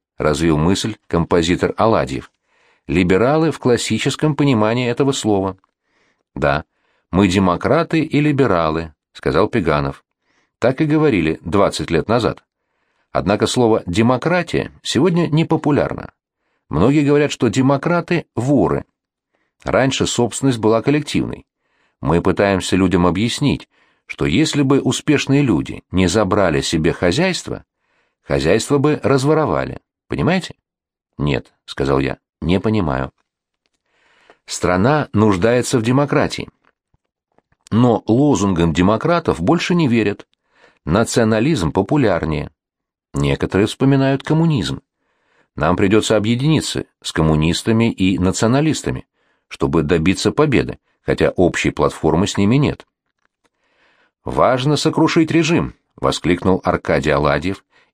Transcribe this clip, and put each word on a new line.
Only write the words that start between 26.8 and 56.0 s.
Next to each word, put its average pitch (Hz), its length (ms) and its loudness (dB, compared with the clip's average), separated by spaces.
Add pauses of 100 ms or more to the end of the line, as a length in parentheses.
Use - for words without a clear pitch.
хозяйство, - 720 -2 (580)
хозяйство 110 560 0
бы 147 260 0
разворовали. 127 720 0 (300)
Понимаете?» 156 480 -4 (640)
«Нет», 69 340 -4 (140)
сказал 69 340 -2
я, 65 180 -4 (220)
«не 90 180 0
понимаю». 82 540 -4 (1300)
Страна 101 680 0
нуждается 110 640 2
в 113 40 0
демократии. 135 640 -2 (1200)
Но 117 360 2
лозунгам 101 640 2
демократов 110 680 0
больше 165 340 0
не 165 140 2
верят. 107 380 -2 (580)
Национализм 110 840 0
популярнее. 82 800 0 (600)
Некоторые 71 540 0
вспоминают 135 560 0
коммунизм. 151 580 -2 (720)
Нам 80 220 0
придется 104 400 2
объединиться 120 720 0 (160)
с - 100 -10
коммунистами 82 800 0
и 95 260 0
националистами, 123 880 -2 (420)
чтобы 80 340 0
добиться 85 500 0
победы, 110 460 0 (240)
хотя 73 280 0
общей 82 400 0
платформы 78 560 0
с - 120 -6
ними 101 180 2
нет. 123 300 -2 (1400)
«Важно 127 520 0
сокрушить 160 540 0
режим», 151 440 0 (220)
воскликнул 90 680 0